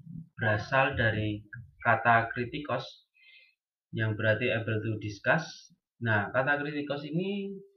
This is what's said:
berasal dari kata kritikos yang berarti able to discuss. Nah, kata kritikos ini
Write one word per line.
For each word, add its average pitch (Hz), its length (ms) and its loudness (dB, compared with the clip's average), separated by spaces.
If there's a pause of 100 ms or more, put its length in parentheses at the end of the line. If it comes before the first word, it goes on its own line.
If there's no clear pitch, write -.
(380)
berasal 135 560 2
dari 107 480 0 (380)
kata 117 560 4
kritikos 127 720 -6 (880)
yang 110 180 0
berarti 107 400 2
able 110 300 0
to 107 180 -4
discuss. - 720 -2 (300)
Nah, 104 260 2
kata 143 320 2
kritikos 143 460 -4
ini 196 420 -4 (260)